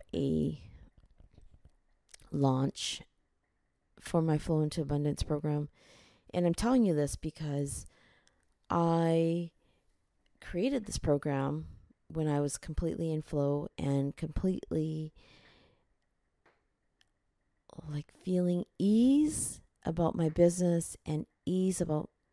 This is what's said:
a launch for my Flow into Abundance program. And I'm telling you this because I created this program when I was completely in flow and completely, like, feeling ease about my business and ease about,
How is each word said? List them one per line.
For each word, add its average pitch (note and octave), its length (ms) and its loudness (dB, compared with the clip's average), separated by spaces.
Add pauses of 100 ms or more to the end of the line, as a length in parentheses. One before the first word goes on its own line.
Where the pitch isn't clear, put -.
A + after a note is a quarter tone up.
(120)
a D#3 480 0 (1700)
launch C3+ 720 0 (960)
for - 240 0
my D#3 160 0
Flow D#3 220 0
into D3+ 200 -2
Abundance D3 400 -2
program. D3 480 -4 (640)
And F3 140 2
I'm E3+ 80 2
telling A#3+ 280 4
you F3+ 120 4
this D3 200 0
because C#3+ 720 -6 (800)
I E3 840 2 (920)
created A3 460 -2
this F#3 100 -6
program C#3+ 680 0 (440)
when D#3 160 -2
I D3 120 2
was C#3+ 180 -2
completely D#3+ 540 -4
in D#3 100 -4
flow C#3+ 460 -2 (100)
and C#3 380 0
completely, D#3 1000 -4 (2750)
like, D3 240 -8 (120)
feeling F3+ 420 2 (140)
ease C4 840 4 (260)
about E3 280 0
my E3 140 2
business E3+ 760 4
and D#3 220 -4 (180)
ease F#3 340 0
about, D#3 300 -2 (240)